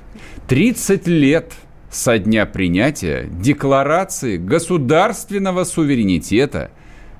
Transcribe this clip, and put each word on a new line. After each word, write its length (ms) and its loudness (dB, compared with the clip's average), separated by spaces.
Тридцать 600 2
лет 440 2
со 280 0
дня 280 2
принятия 840 -2
Декларации 1040 0
государственного 1300 0
суверенитета – 1040 0